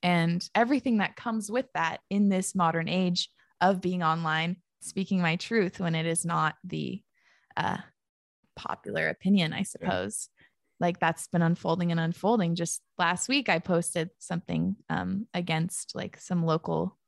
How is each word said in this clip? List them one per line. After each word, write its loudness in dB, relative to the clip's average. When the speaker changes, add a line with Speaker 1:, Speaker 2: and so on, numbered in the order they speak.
Speaker 1:
And 2
everything 4
that 0
comes -4
with -2
that -2
in 4
this 0
modern 2
age 0
of 4
being -2
online, 0
speaking 0
my 2
truth 0
when 0
it 0
is -2
not 0
the, -6
uh, -2
popular -4
opinion, 2
I -6
Speaker 2:
Yeah. -2
Speaker 1:
suppose. -4
Like, -2
that's 0
been 0
unfolding 2
and 0
unfolding. 0
Just -4
last 0
week, 0
I 2
posted 0
something, -4
um, -4
against, -4
like, -8
some -2
local 0